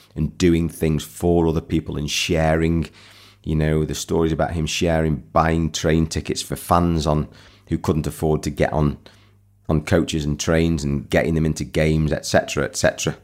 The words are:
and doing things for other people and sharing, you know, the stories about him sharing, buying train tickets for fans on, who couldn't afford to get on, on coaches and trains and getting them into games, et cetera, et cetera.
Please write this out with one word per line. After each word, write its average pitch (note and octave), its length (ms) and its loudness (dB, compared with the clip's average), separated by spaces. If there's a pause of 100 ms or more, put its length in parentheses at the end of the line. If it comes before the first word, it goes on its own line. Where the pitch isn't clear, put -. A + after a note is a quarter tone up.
(160)
and D2+ 220 -4
doing E2 320 4
things D#2 340 -2
for E2+ 440 2
other D#2+ 140 0
people D#2 360 -4
and D2 140 -6
sharing, D#2+ 760 0 (560)
you D#2 120 -2
know, D#2 280 2
the C#2+ 120 -4
stories E2 360 0
about D#2 200 -2
him D#2+ 160 -4
sharing, D#2+ 500 0
buying D#2+ 540 0
train D#2+ 340 2
tickets - 360 -4
for - 140 -8
fans E2+ 520 0
on, D2+ 200 0 (420)
who E2 80 0
couldn't D#2 300 -2
afford D2+ 360 -2
to D#2 60 -4
get C#2+ 240 0
on, D2 240 0 (680)
on D#2 160 0
coaches D#2+ 420 0
and D2 140 -2
trains E2 440 2
and C#2 260 -4
getting D#2+ 240 2
them D#2+ 120 2
into D#2 180 -2
games, D#2 480 0
et - 140 -4
cetera, D2+ 400 0
et - 100 -8
cetera. - 480 -2